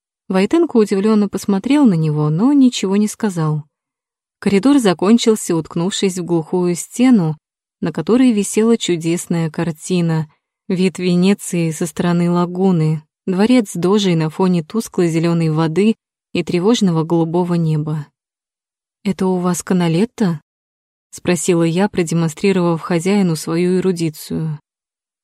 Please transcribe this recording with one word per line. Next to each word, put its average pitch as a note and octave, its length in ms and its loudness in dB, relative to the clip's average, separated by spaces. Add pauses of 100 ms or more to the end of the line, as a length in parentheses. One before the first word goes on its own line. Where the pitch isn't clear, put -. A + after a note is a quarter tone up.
(280)
Войтенко B3 500 0
удивленно G#3 520 2
посмотрел A#3+ 560 0
на G#3 80 4
него, D3+ 360 0
но G3+ 240 2
ничего A#3+ 420 2
не G#3 120 2
сказал. D#3 580 -4 (760)
Коридор A3+ 400 2
закончился, G#3 760 2
уткнувшись F3 640 -4
в F3+ 60 -6
глухую F3 520 -2
стену, F#3+ 640 2 (420)
на F3 120 -4
которой A#3+ 400 2
висела A3 460 0
чудесная E3 760 -2
картина. E3 800 -2 (360)
Вид F#3 320 -2
Венеции F3+ 720 0
со D#3 140 -4
стороны F3 460 0
лагуны, F3 720 0 (220)
дворец G#3+ 500 2
дожей F#3 400 0
на D#3 140 0
фоне F3+ 340 0
тусклой F#3+ 460 -2
зеленой E3 400 0
воды E3 460 0 (360)
и F3 140 -2
тревожного F3+ 580 0
голубого E3+ 520 0
неба. D#3 520 -2 (960)
«Это F#3+ 240 -2
у F#3 100 0
вас F3+ 260 -2
Каналетто?» F3 760 0 (720)
спросила F3 540 -2
я, F3 260 0
продемонстрировав E3+ 920 -2
хозяину F3+ 560 0
свою F3 440 -2
эрудицию. E3 800 -4 (640)